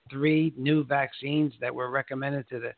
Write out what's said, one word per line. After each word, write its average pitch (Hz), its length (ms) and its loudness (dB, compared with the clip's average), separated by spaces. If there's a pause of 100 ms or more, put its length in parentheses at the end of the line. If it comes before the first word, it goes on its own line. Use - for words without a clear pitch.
three 156 460 2
new 143 300 2
vaccines 139 720 0
that 123 160 -4
were 123 140 -4
recommended 135 600 -4
to 120 100 -6
the 117 160 -8